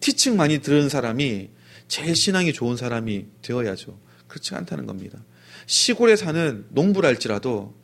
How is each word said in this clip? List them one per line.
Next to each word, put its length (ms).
티칭 360
많이 240
들은 280
사람이 600
제일 260
신앙이 380
좋은 240
사람이 500
되어야죠. 560
그렇지 280
않다는 320
겁니다. 320
시골에 500
사는 540
농부랄지라도 1120